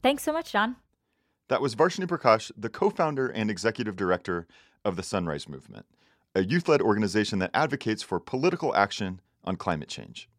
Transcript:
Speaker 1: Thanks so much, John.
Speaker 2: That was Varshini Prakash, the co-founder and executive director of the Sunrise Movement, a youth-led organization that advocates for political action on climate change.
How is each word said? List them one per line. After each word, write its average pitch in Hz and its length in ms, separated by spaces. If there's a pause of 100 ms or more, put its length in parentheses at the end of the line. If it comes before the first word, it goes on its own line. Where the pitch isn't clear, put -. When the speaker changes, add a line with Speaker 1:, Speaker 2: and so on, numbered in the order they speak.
Speaker 1:
Thanks 277 220
so 311 100
much, 330 180
John. 226 240 (720)
Speaker 2:
That 117 140
was 123 140
Varshini 175 320
Prakash, 117 500
the 110 120
co-founder 156 580
and 107 240
executive 107 440
director 90 520 (360)
of 98 120
the 90 80
Sunrise 82 440
Movement, 67 380 (500)
a 95 80
youth-led 156 380
organization 104 580
that 92 140
advocates 113 500
for 90 160
political 156 560
action 95 460 (240)
on 92 100
climate 80 320
change. - 400 (120)